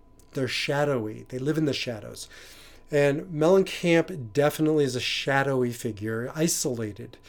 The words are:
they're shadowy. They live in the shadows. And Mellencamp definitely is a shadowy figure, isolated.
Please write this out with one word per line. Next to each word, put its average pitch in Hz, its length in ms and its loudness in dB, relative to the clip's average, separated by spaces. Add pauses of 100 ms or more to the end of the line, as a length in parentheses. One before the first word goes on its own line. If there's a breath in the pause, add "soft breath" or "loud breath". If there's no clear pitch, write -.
(320)
they're 131 160 -2
shadowy. 123 800 -2
They 131 100 -8
live 151 200 -2
in 156 80 2
the 131 80 0
shadows. - 520 -8 (640 loud breath)
And 143 340 4
Mellencamp 170 1080 2
definitely 151 520 2
is 127 120 -2
a 127 40 -4
shadowy 135 720 0
figure, 113 600 -6
isolated. 120 840 -2 (100)